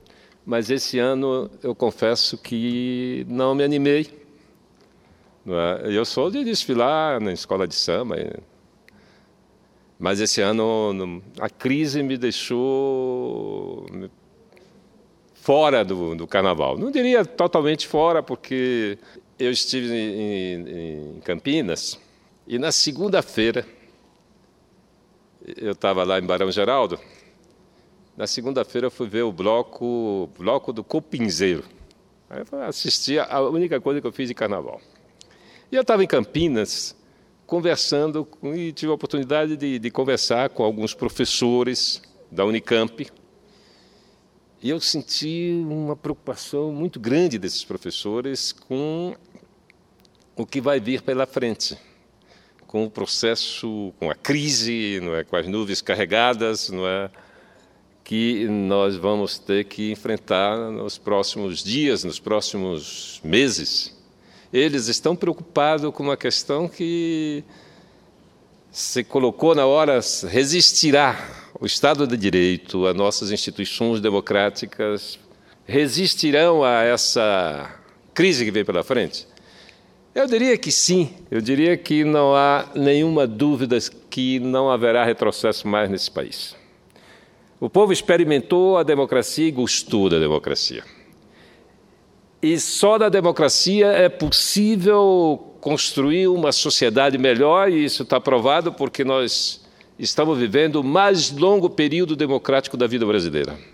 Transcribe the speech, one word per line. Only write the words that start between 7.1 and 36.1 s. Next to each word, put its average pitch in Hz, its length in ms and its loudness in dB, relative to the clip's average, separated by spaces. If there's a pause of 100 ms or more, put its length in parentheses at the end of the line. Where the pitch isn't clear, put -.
na 101 140 -4
escola 95 340 -4
de 80 60 -12
samba, 92 460 -2
e-, - 200 -10 (1600)
mas 98 240 -2
esse 110 180 0
ano, 110 540 0
não, 90 260 -8 (200)
a 107 100 -6
crise 143 540 -2
me 135 120 -4
deixou 123 1700 -4 (1500)
fora 139 500 2
do, 90 300 -4
do 82 140 -10
carnaval. 82 500 2
Não 247 140 -6
diria 247 340 2
totalmente 156 640 0
fora, 160 340 2
porque 123 800 -4 (400)
eu 123 100 0
estive 123 420 -4
em, 117 60 -4
em, 87 1200 -8
em - 40 -18
Campinas 104 800 -4 (460)
e 120 140 -6
na 151 120 -2
segunda-feira, 143 960 -2 (1900)
eu 104 160 -6
tava 95 300 0
lá 95 160 0
em 90 40 -4
Barão 92 280 0
Geraldo, 104 480 0 (1160)
na 104 120 -8
segunda-feira 123 580 -4
eu 123 60 -4
fui 120 180 -8
ver 117 140 -2
o 113 80 -2
bloco, 107 1080 -2
bloco 123 340 -2
do 113 120 -8
Copinzeiro. 98 800 -2 (640)
Aí - 220 -12
eu 277 100 -10
assisti 147 560 -4
a, 147 80 0
a 139 160 -2
única 156 400 -2
coisa 143 180 -2
que 131 60 -8
eu 117 60 -4
fiz 131 160 -6
de 120 80 -8
carnaval. 82 440 -6 (920)
E 254 60 -6
eu 262 80 0
tava 202 180 4
em 180 40 2
Campinas 131 840 0 (540)